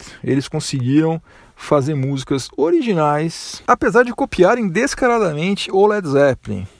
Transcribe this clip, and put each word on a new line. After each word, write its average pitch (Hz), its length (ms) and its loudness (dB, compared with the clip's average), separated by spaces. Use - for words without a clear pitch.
Eles 131 280 -2
conseguiram 151 720 0
fazer 147 400 0
músicas 135 640 -4
originais, 165 1080 0
apesar 240 380 2
de 247 80 -2
copiarem 233 560 2
descaradamente 202 1040 -2
o 196 160 4
Led 208 220 0
Zeppelin. 123 580 0